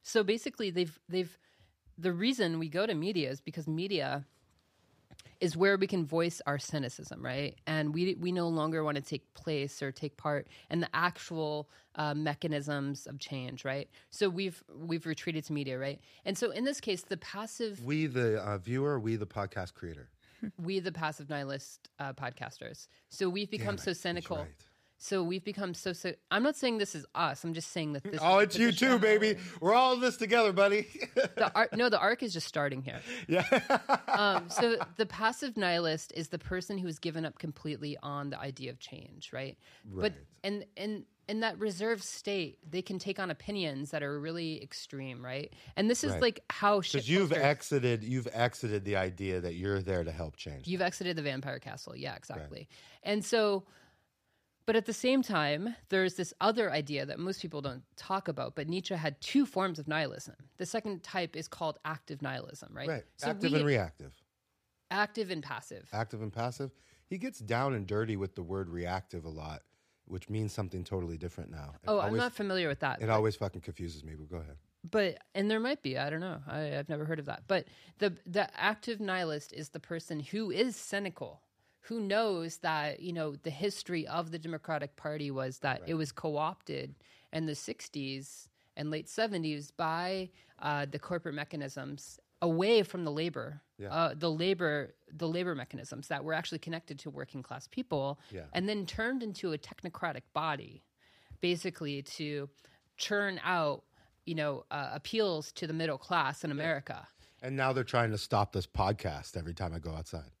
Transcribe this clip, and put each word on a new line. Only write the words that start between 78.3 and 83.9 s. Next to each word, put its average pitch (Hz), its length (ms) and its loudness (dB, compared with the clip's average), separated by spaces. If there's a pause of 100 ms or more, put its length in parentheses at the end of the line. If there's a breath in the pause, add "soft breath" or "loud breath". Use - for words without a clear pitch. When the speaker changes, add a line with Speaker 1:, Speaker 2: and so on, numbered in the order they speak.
Speaker 1:
active 214 400 0
nihilist 180 540 -2
is 147 160 -10
the 156 100 -10
person 165 400 -6
who 196 300 -4
is 220 260 2
cynical, 196 640 -6 (420)
who 233 180 -4
knows 196 580 2
that, 151 420 0
you 180 140 -6
know, 156 200 -2
the 156 160 -6
history 165 560 -2